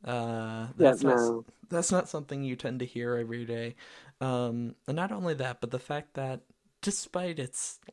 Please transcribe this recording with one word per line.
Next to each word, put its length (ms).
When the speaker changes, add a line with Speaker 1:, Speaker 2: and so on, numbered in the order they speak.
Speaker 1:
Uh, 640
Speaker 2:
Yeah, 160
Speaker 1:
that's 100
not 120
s-, 160
Speaker 2:
no. 140
Speaker 1:
that's 220
not 180
something 340
you 120
tend 240
to 60
hear 300
every 300
day. 300
Um, 540
and 80
not 160
only 240
that, 260
but 100
the 80
fact 360
that 260
despite 580
its 400